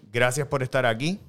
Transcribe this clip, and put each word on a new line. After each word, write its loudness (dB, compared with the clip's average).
gracias 0
por -2
estar 0
aquí. 0